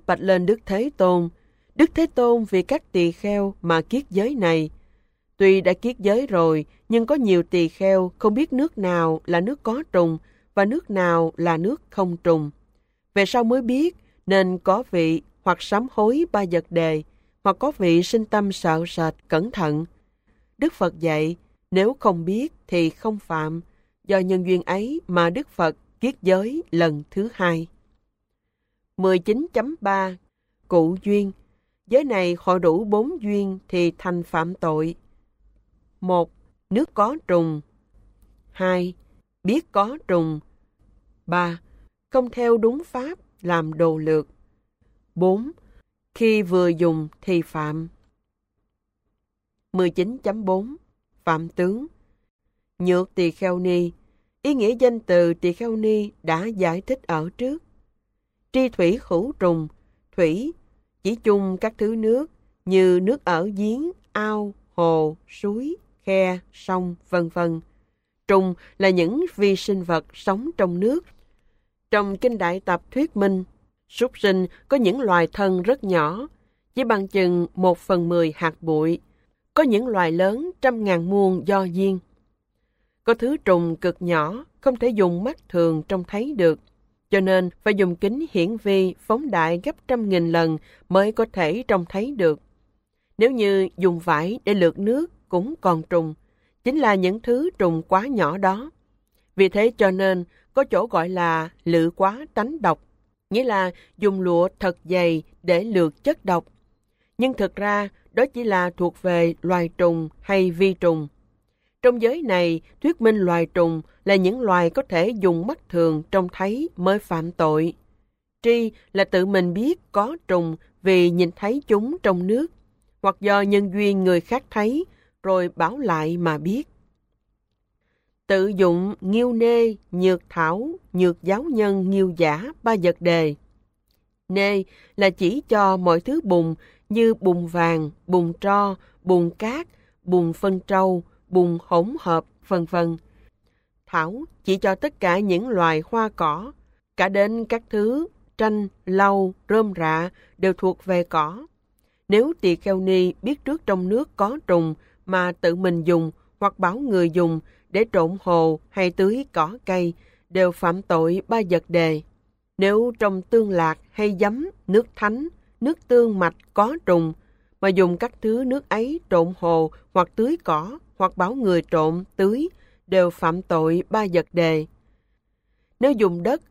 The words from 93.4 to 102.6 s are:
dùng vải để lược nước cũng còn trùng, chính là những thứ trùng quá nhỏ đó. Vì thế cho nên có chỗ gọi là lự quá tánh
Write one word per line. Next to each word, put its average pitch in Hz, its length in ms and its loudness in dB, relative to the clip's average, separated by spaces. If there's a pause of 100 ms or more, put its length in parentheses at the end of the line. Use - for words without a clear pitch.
dùng 175 220 2
vải 170 460 -2
để 208 100 0
lược 175 240 2
nước 247 500 -4
cũng 202 320 -4
còn 165 220 0
trùng, 160 320 -2 (500)
chính 262 140 0
là 233 160 4
những 190 260 0
thứ 262 380 -2
trùng 165 300 0
quá 190 180 2
nhỏ 190 320 -2
đó. 202 320 -2 (640)
Vì 190 120 4
thế 208 280 2
cho 196 140 2
nên 190 340 0 (300)
có 269 100 2
chỗ 214 220 -2
gọi 175 220 -2
là 170 420 -2 (140)
lự 170 260 2
quá 208 440 -2
tánh 262 280 -6